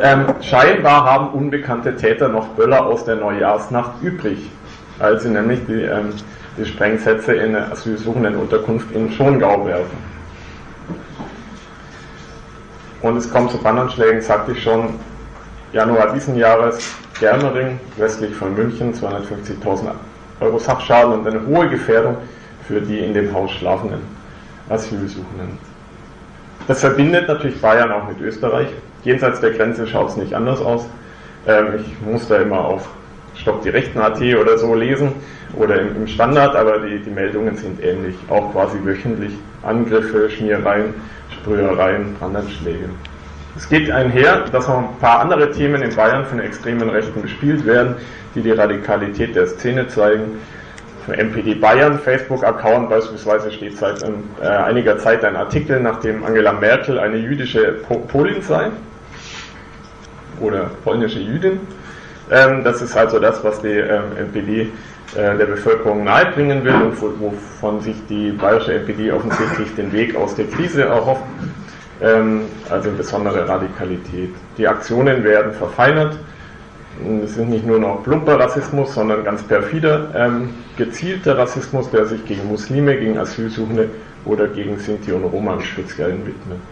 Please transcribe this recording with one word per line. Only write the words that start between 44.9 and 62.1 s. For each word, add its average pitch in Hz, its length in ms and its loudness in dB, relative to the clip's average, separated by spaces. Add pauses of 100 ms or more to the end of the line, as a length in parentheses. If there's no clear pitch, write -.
paar 120 180 8
andere 151 320 4
Themen 143 300 0
in 113 120 -2
Bayern 120 320 4
von 123 120 -6
den 104 100 -4
extremen 117 420 -2
Rechten 107 320 -2
bespielt 143 440 -2
werden, 120 300 4 (380)
die 117 80 -4
die 110 100 2
Radikalität 104 840 0
der - 120 4
Szene 123 400 -2
zeigen. 110 520 2 (640)
Für - 120 -6
M 110 140 0
P 113 100 -4
D 107 140 0
Bayern, 135 440 6
Facebook-Account 120 920 2
beispielsweise, 107 600 0
steht 101 260 -12
seit, 101 260 -2
ähm, 104 200 -6 (180)
äh, - 60 -2
einiger 104 520 2
Zeit 113 260 4
ein 98 100 2
Artikel, 131 440 0
nach 113 200 -2
dem 110 240 -2
Angela 107 300 4
Merkel 110 460 2
eine 110 180 0
jüdische 113 560 0 (140)
Po-, 120 120 -2
Polin 185 420 0
sei 170 260 0 (1700)
oder 95 300 -2 (140)
polnische 226 360 0
Jüdin. 170 400 0 (720)